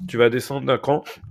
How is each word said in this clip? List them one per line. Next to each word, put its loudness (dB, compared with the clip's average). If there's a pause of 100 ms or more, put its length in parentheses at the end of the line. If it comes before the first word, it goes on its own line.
tu -8
vas 6
descendre -4
d'un 2
cran 0 (280)